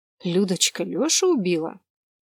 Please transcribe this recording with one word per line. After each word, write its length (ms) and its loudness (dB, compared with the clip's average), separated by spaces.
Людочка 640 0
Лешу 500 0
убила? 460 -2